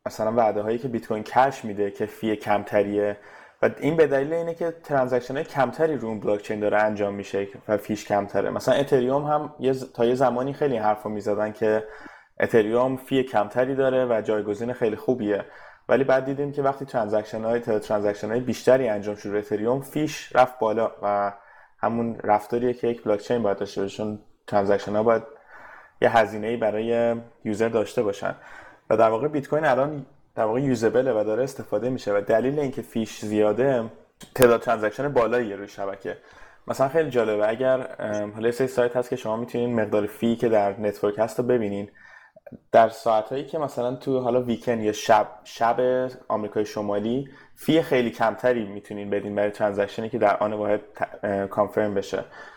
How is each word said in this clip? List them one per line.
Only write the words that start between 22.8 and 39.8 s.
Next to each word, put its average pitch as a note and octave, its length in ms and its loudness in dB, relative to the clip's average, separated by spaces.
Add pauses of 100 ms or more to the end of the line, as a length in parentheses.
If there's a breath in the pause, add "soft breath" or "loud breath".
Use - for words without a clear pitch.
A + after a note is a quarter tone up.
یک A#2 160 -4
بلاکچین A2 400 0
باید G2 140 0
داشته G2+ 240 -6
باشه، G2 160 -6
چون G#2+ 220 -6 (280)
ترانزکشن G2+ 480 0
ها G#2+ 80 2
باید A2+ 200 4 (760 loud breath)
یه A#2 160 4
هزینه‌ای A2 400 2
برای A#2 580 0 (300)
یوزر G#2+ 240 2
داشته A2+ 340 0
باشن F#2+ 320 -4 (540 loud breath)
و A2+ 80 4
در A2 120 6
واقع A2 180 0
بیت D3+ 200 -4
کوین D#3 180 0
الان C3+ 400 0 (300)
در A2+ 80 0
واقع A2+ 180 0
یوزبله A#2 600 2
و - 20 0
داره G#2+ 200 0
استفاده A#2+ 460 -4
می‌شه A#2+ 240 -2
و G2+ 140 2
دلیل A#2+ 320 2
اینکه B2+ 220 -4
فیش - 440 -6
زیاده، G#2+ 580 2 (520)
تعداد A#2+ 260 8
ترانزکشن A2+ 480 -2
بالاییه A#2 460 2
روی G2+ 120 -10
شبکه. G2 500 -8 (500 loud breath)
مثلاً C3 200 0
خیلی D#3 220 0
جالبه، G#2+ 400 2
اگر، C3 380 0 (120)
ام، G#2 320 -4
حالا A2 160 -2
یه A#2+ 40 4
سری C3 160 0
سایت B2 300 0
هست B2 120 0
که B2+ 60 -4
شما A2 220 -4
می‌تونین A#2+ 440 -2